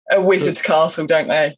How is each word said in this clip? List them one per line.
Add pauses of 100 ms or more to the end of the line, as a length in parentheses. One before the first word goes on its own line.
A
wizard's
castle,
don't
they?